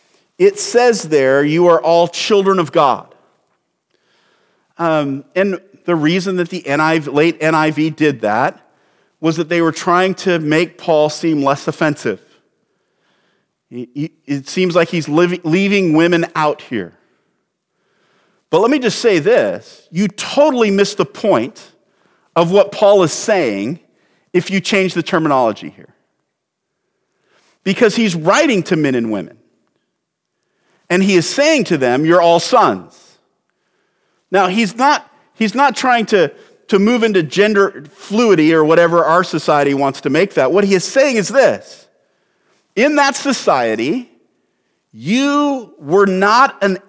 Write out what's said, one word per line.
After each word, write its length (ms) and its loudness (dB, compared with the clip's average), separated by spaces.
it 200 2
says 440 0
there, 420 2
"You 240 0
are 120 4
all 280 2
children 500 0
of 140 -4
God." 420 0
Um, 460 -2
and 260 -2
the 120 0
reason 400 0
that 120 -2
the 180 -12
N 140 0
I 180 2
V, 120 -6
late 300 0
N 140 0
I 160 2
V 200 -2
did 320 -2
that 400 -2
was 200 -2
that 100 -6
they 140 0
were 100 0
trying 420 0
to 240 -2
make 380 -2
Paul 320 0
seem 340 -4
less 240 -2
offensive. 540 -4
He, 240 -14
he, 180 -8
it 200 -6
seems 300 -2
like 140 2
he's 180 -4
living, 340 0
leaving 520 0
women 400 2
out 260 -2
here. 320 -8
But 100 2
let 100 2
me 80 2
just 200 -2
say 200 2
this. 720 -2
You 180 -2
totally 600 0
miss 240 0
the 120 -2
point 680 -4
of 160 2
what 200 4
Paul 300 4
is 100 0
saying 680 -4
if 160 -2
you 100 -2
change 320 -2
the 100 -4
terminology 680 -2
here. 240 -20
Because 320 0
he's 180 0
writing 500 2
to 120 -2
men 180 0
and 160 -4
women. 280 -8
And 120 2
he 120 2
is 120 2
saying 380 0
to 140 -2
them, 260 0
"You're 160 4
all 180 4
sons." 800 -2
Now, 180 2
he's 260 -2
not, 360 0
he's 200 -2
not 220 0
trying 300 0
to, 280 0
to 140 2
move 240 0
into 180 0
gender 600 0
fluidity 680 0
or 120 4
whatever 400 4
our 180 2
society 500 0
wants 280 -2
to 100 -6
make 240 -2
that. 160 0
What 140 2
he 100 0
is 100 -2
saying 320 0
is 120 -2
this. 600 -2
In 220 0
that 180 2
society, 960 -2
you 840 -2
were 280 2
not 560 0
an 160 -2